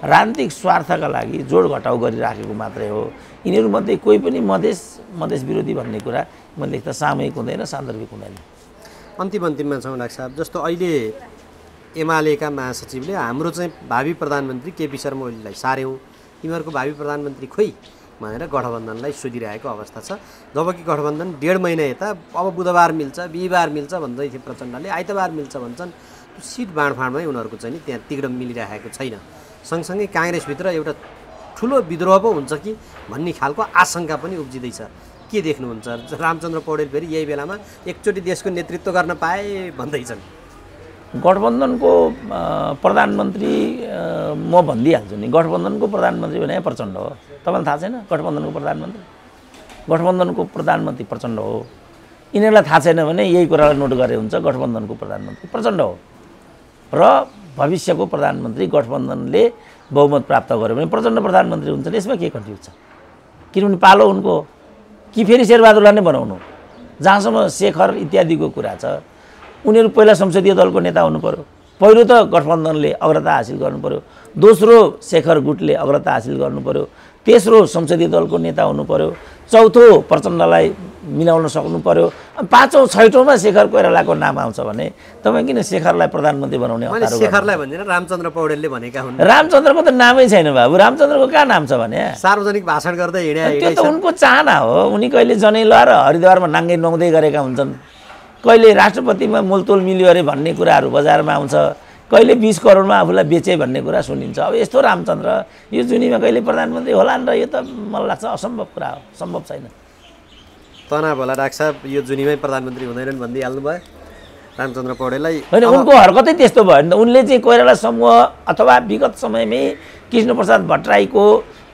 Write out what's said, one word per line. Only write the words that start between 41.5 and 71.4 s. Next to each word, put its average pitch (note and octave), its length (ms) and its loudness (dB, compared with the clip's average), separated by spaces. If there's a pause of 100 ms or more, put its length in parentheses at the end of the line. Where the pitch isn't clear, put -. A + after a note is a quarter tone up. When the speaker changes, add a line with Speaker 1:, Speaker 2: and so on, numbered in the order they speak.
Speaker 1:
अ, A#3 40 -8 (600)
प्रधानमन्त्री, G#3 1120 -4
अ, D#3 540 -10
म E3 240 0
भनिदिइहाल्छु B2 540 -2
नि, G#2 120 -10
गठबन्धनको E3 600 -2
प्रधानमन्त्री F3 520 -4
भने D3+ 200 -6
प्रचण्ड A#2 380 -10
हो। G2 180 -12 (300)
तपाईँलाई F3 200 -4
थाहा D3 120 -4
छैन A3 240 -10 (100)
गठबन्धनको D3+ 400 -8
प्रधानमन्त्री? D#3 500 -10 (880)
गठबन्धनको F3 540 -2
प्रधानमन्त्री D#3+ 600 -6
प्रचण्ड A#2 360 -10
हो। A2 260 -8 (680)
यिनीहरूलाई G#3+ 280 4
थाहा D#3+ 160 2
छैन D#3+ 260 2
भने F3+ 200 -2
यही F3 200 4
कुरालाई D3 300 2
नोट C#3 140 -2
गरे B2 260 -2
हुन्छ, A2 200 -6
गठबन्धनको B2+ 580 -4
प्रधानमन्त्री G2+ 600 -14
प्रचण्ड A3 280 -4
हो। F#2 180 -4 (920)
र - 320 4 (320)
भविष्यको E3 480 -2
प्रधानमन्त्री C#3+ 600 -4
गठबन्धनले C#3 840 -2 (420)
बहुमत C#3+ 320 2
प्राप्त C#3 280 -2
गर्यो A2+ 220 -2
भने D3+ 100 -4
प्रचण्ड A3+ 340 -2
प्रधानमन्त्री F3 520 0
हुन्छन्, D3 240 -6
यसमा G#3+ 200 -4
के E3+ 140 -6
कन्फ्युज G#2 340 -14
छ? - 60 -20 (840)
किनभने G3 240 0
पालो G3+ 320 6
उनको F#3+ 200 -2
हो। D#3+ 180 -2 (680)
कि G3+ 100 0
फेरि A#3+ 200 6
शेरबहादुरलाई G#3+ 480 6
नै G#3 80 2
बनाउनु? B2+ 340 -2 (640)
जहाँसम्म G3+ 460 0
शेखर E3+ 480 -2
इत्यादिको D#3+ 540 -2
कुरा A2 260 -10
छ, - 100 -14 (800)
उनीहरू A3 240 4
पहिला G#3+ 240 6
संसदीय F#3+ 400 2
दलको F3+ 260 2
नेता F3 220 0
हुनु D#3 180 0
पर्यो। - 260 -6 (360)